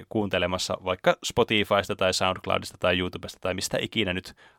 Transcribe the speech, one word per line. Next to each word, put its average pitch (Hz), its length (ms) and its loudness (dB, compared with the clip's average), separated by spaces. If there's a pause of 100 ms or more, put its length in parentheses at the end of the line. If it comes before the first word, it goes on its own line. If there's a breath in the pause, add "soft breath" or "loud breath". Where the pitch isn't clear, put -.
kuuntelemassa 92 760 0
vaikka 92 400 2
Spotifysta 104 720 2
tai 92 180 2
Soundcloudista 92 640 0
tai 90 180 4
YouTubesta 90 420 -6
tai 90 140 -2
mistä - 260 -2
ikinä 101 320 -2
nyt - 220 -8 (240 soft breath)